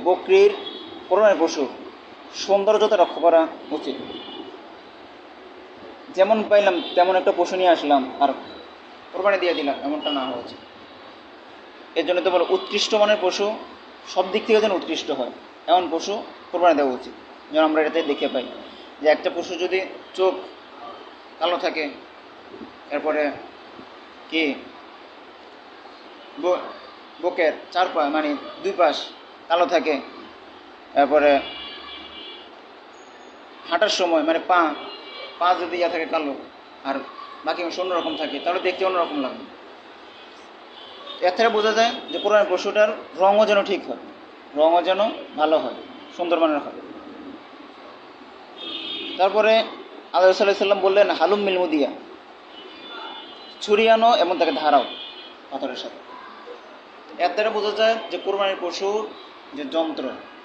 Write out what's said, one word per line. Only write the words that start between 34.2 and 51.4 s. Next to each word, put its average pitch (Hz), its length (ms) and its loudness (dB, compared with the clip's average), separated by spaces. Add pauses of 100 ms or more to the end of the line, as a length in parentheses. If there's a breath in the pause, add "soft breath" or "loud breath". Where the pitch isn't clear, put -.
মানে 160 240 2
পা, 170 260 4 (680)
পা 180 200 4
যদি 175 180 -4
ইয়া 170 120 0
থাকে 165 160 -4
কালো 151 280 -2 (500)
আর 139 120 -4 (500)
বাকি 165 180 -2
অংশ 165 160 -6
অন্যরকম 165 380 -2
থাকে, 143 220 -6
তাহলে 180 200 -2
দেখতে 185 260 -2
অন্যরকম 165 360 0
লাগবে। 117 380 -10 (1700)
এর 180 60 4
থেকে 226 180 2
বোঝা 214 220 2
যায় 226 200 2 (200)
যে 170 80 -6
কোরবানির 208 300 4
পশুটার 196 400 2 (300)
রঙও 202 260 6
যেন 202 180 4
ঠিক 180 240 -4
হয়, 127 100 -8 (580)
রঙও 160 260 4
যেন 185 160 0 (380)
ভালো 156 220 4
হয়, 127 160 -4 (440)
সুন্দর 170 220 0
মানের 156 180 2
হয়। 131 140 -8 (2500)
তারপরে 202 400 4
আল্লাহ - 680 -2
রাসূল 185 80 8
সাল্লাল্লাহু - 0 -
আলাইহি 202 120 2
ওয়াসাল্লাম 196 340 2
বললেন, 190 300 4
"হালুম 175 300 2